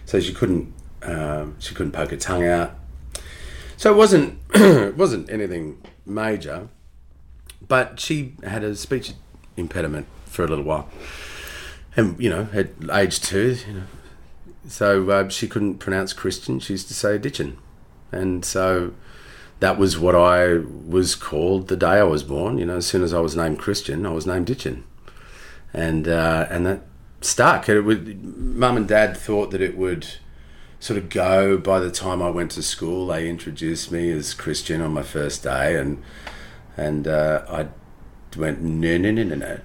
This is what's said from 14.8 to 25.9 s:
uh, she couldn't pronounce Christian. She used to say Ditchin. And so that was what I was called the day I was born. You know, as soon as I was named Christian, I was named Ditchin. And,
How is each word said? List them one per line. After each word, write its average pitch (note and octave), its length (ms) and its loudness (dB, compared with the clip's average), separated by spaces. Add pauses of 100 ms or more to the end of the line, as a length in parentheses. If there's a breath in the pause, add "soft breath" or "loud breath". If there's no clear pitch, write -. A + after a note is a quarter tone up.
uh, G2 180 4
she G2+ 180 -6
couldn't G2+ 320 -2
pronounce F#2+ 340 -2
Christian. A2+ 460 -4
She - 140 -8
used F#2+ 160 -8
to - 60 -12
say G#2 240 0
Ditchin. F#2+ 380 -6 (540)
And F#2 340 -2
so F#2 500 0 (680 loud breath)
that F#2 180 2
was F#2 200 4
what F2 180 6
I F2+ 420 6
was E2 560 0
called F#2 540 0
the F#2 80 0
day F2+ 220 4
I G#2 60 8
was D#2 200 2
born. E2+ 340 -2
You E2+ 80 -2
know, F2 120 -2
as E2+ 80 -4
soon F#2 180 2
as E2 100 0
I E2+ 60 2
was D#2+ 160 0
named D#2+ 240 0
Christian, G2+ 460 -4
I F2+ 40 -4
was D#2+ 160 -4
named F2+ 220 0
Ditchin. C2 340 -4 (880 loud breath)
And, D#2+ 360 0